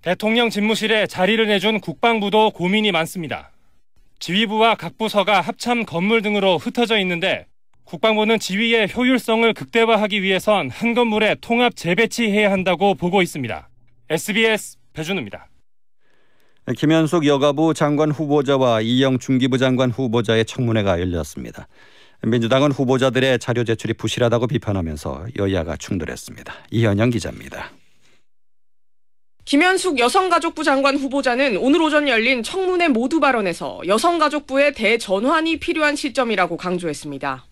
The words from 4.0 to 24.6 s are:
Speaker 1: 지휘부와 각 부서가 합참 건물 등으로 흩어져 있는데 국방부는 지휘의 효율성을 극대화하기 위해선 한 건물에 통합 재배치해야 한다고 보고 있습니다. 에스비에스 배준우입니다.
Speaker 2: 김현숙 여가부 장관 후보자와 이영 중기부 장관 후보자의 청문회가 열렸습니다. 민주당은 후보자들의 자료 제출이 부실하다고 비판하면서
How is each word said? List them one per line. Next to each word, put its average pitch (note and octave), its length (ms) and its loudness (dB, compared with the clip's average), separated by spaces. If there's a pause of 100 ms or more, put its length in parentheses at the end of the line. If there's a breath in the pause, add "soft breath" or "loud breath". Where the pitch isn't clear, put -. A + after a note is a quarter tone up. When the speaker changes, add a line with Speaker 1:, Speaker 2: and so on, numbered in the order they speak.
Speaker 1:
지휘부와 G#3+ 560 0
각 C#3 240 -10
부서가 G3+ 420 2
합참 A#3 440 -2
건물 G3+ 360 0
등으로 F#3+ 380 2
흩어져 A#3 400 0
있는데 F3 480 -2 (380)
국방부는 G#3+ 540 0
지휘의 A3 560 0
효율성을 A#3 600 2
극대화하기 G#3+ 680 0
위해선 F#3+ 460 0
한 A#3 240 -4
건물에 G#3+ 480 0
통합 A#3+ 340 0
재배치해야 G#3 760 0
한다고 F#3 420 2
보고 F3 280 0
있습니다. A2+ 440 -6 (440)
에스비에스 G#3 680 -2 (160)
배준우입니다. D#3 560 -8 (1300)
Speaker 2:
김현숙 D#3+ 480 2
여가부 D3 480 2
장관 D3+ 380 2
후보자와 C#3 720 2
이영 B2+ 360 2
중기부 C3 380 0
장관 B2+ 340 2
후보자의 A2+ 540 0
청문회가 G#2+ 560 0
열렸습니다. D#2+ 680 -6 (540 soft breath)
민주당은 B2 520 2
후보자들의 C3 680 2
자료 A#2+ 260 -2
제출이 A2 300 -2
부실하다고 A#2 540 0
비판하면서 D#2+ 800 -4 (100)